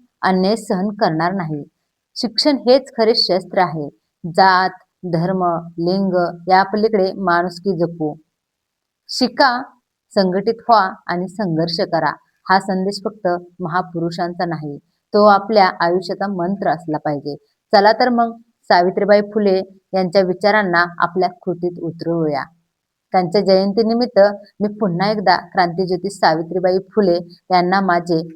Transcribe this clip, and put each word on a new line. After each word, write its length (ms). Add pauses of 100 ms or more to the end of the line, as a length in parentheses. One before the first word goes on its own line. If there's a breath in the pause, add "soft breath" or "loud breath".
(220)
अन्याय 340
सहन 320
करणार 440
नाही. 320 (500)
शिक्षण 420
हेच 420
खरे 160
शस्त्र 440
आहे. 300 (380)
जात, 440 (420)
धर्म, 320 (340)
लिंग 340 (360)
या 140
पलीकडे 500
माणुसकी 680
जपू. 360 (920)
शिका, 540 (520)
संघटित 400 (140)
व्हा 260 (120)
आणि 220
संघर्ष 520
करा. 320 (380)
हा 100
संदेश 440
फक्त 240 (320)
महापुरुषांचा 840
नाही, 340 (360)
तो 100
आपल्या 460 (100)
आयुष्याचा 460
मंत्र 440
असला 280
पाहिजे. 380 (380)
चला 180
तर 160
मग 280 (260)
सावित्रीबाई 580
फुले 400 (340)
यांच्या 280
विचारांना 600 (140)
आपल्या 300
कृतीत 540
उतरवूया. 600 (680)
त्यांच्या 280
जयंतीनिमित्त 800 (400 loud breath)
मी 80
पुन्हा 420
एकदा 260
क्रांतीज्योती 760
सावित्रीबाई 680
फुले 380 (360 loud breath)
यांना 280
माझे 560